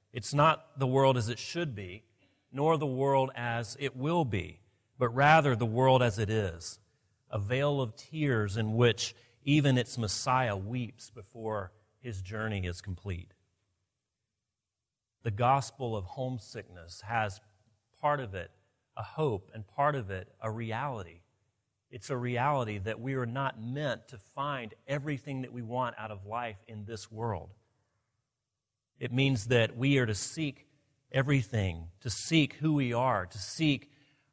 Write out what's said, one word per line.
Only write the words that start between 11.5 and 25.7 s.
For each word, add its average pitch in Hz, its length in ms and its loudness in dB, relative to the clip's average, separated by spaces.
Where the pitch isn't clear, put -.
his 98 240 -8
journey 104 420 -4
is 87 160 -6
complete. 90 520 -8
The 113 80 -2
gospel 123 640 0
of 95 80 -4
homesickness 104 1000 -10
has 107 380 -2
part 147 200 0
of 104 140 -10
it 87 160 -10
a 117 60 -6
hope 120 520 -4
and 110 120 -14
part 143 280 0
of 104 160 -6
it 92 180 -8
a 110 100 -4
reality. 110 680 -6
It's 113 200 -12
a 131 60 -2
reality 123 640 0
that 110 220 -4
we 135 140 -4
are 127 120 -2
not 127 340 -4
meant 127 480 -4
to 117 100 -18
find 135 400 -6
everything 139 560 -4
that 120 100 -10
we 123 100 -8
want 120 360 -4